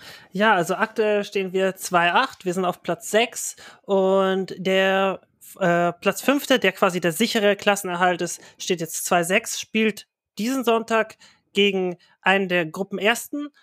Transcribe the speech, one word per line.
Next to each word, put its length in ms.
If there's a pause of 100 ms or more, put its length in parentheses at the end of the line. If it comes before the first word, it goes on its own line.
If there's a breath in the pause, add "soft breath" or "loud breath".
(300 loud breath)
Ja, 220
also 220
aktuell 500
stehen 300
wir 220
zwei 360
acht, 320
wir 80
sind 140
auf 160
Platz 280
sechs 460 (240 loud breath)
und 800
der, 640 (360)
äh, 360
Platz 260
fünfte, 380
der 140
quasi 280
der 120
sichere 440
Klassenerhalt 640
ist, 220 (160 loud breath)
steht 240
jetzt 240
zwei 160
sechs, 360
spielt 480 (300)
diesen 280
Sonntag 520 (380 soft breath)
gegen 420 (240 soft breath)
einen 280
der 180
Gruppenersten 840 (140 soft breath)